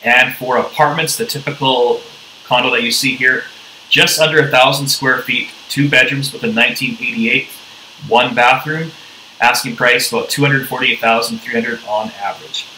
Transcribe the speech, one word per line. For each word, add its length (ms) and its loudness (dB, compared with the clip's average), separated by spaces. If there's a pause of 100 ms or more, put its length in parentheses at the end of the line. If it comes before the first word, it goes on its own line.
And 320 2
for 220 -2
apartments, 600 0
the 100 -4
typical 720 0 (440)
condo 260 0
that 120 0
you 80 -2
see 240 -2
here, 300 0 (460)
just 280 2
under 220 4
a 80 2
thousand 400 2
square 300 0
feet, 320 -6 (180)
two 200 0
bedrooms 440 2
with 100 -12
a 100 -2
nineteen 420 0
eighty-eight, 540 -2 (600)
one 260 2
bathroom. 560 2 (500)
Asking 360 0
price, 340 2
about 180 -4
two 140 0
hundred 240 2
forty-eight 320 -2
thousand 400 0
three 160 -12
hundred 320 -2
on 240 -4 (100)
average. 460 -10 (120)